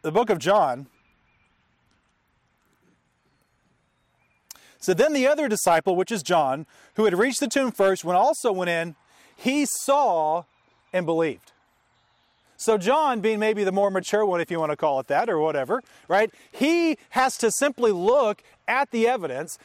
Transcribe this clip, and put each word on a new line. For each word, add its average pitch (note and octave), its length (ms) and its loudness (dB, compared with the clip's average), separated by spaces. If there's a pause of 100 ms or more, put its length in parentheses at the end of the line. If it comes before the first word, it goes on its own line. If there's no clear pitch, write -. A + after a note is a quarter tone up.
the D#3+ 100 -4
book A3+ 180 2
of F3+ 80 0
John, C#3 480 0 (4000)
"So F#3 160 0
then C#4 180 2
the C4 140 2
other D4 220 0
disciple, F3+ 480 0
which F#3 160 -2
is G3 100 -6
John, D3+ 440 0 (280)
who A3 120 2
had F3+ 120 2
reached A#3+ 220 0
the C#4+ 80 -2
tomb C4 240 -2
first, F#3+ 320 0
when F3 100 -2
also A#3+ 380 2
went F#3 180 -2
in, E3 240 -4 (400)
he C#4 320 -2
saw E3 760 0 (480)
and F#3 120 -2
believed." D#3+ 460 -2 (1040)
So A3 220 2
John, B3+ 420 0
being G#3 200 -2
maybe G#3+ 240 0
the F#3+ 80 0
more G3 180 2
mature G3 340 0
one, F3+ 160 0
if D#3+ 80 -4
you E3+ 120 -4
want D#3 100 -2
to D3 60 -4
call C#3+ 240 0
it - 80 -8
that, D#3+ 200 0
or E3+ 120 0
whatever, D3+ 420 -2 (240)
right? G3 260 0 (200)
He E4 440 0 (140)
has C4 280 0
to A3+ 120 0
simply A#3+ 400 0
look G#3 500 2 (300)
at C4+ 220 -2
the A3+ 160 0
evidence, E3 560 -6